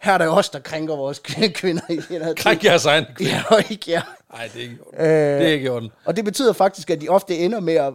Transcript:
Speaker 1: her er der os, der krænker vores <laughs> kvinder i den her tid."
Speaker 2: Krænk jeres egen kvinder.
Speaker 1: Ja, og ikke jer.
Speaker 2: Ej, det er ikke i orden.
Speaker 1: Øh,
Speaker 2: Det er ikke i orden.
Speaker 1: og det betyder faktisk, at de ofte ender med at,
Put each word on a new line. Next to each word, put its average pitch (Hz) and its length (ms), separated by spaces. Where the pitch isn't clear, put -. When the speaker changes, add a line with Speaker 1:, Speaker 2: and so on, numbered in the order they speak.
Speaker 1:
her 202 120
er 185 40
der 165 120
os, 180 200
der 147 100
krænker 156 360
vores 139 280
<laughs> - 60
kvinder 170 360
i 170 60
den 147 80
her 160 60
tid." 160 80
Speaker 2:
Krænk - 280
jeres 175 220
egen 147 200
kvinder. - 180
Speaker 1:
Ja, 220 60
og 208 160
ikke 190 200
jer. 165 100
Speaker 2:
Ej, 117 200
det 120 60
er 120 40
ikke 120 120
i - 40
orden. - 220
Speaker 1:
Øh, 160 60
Speaker 2:
Det 160 80
er 160 60
ikke 135 120
i 131 40
orden. 117 220
Speaker 1:
og 170 100
det 214 100
betyder 208 280
faktisk, 190 360
at 156 120
de 156 80
ofte 185 280
ender 185 220
med 165 140
at, 139 220